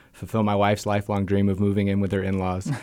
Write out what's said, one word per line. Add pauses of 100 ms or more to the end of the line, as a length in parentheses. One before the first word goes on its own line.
(120)
fulfill
my
wife's
lifelong
dream
of
moving
in
with
her
in-laws. (120)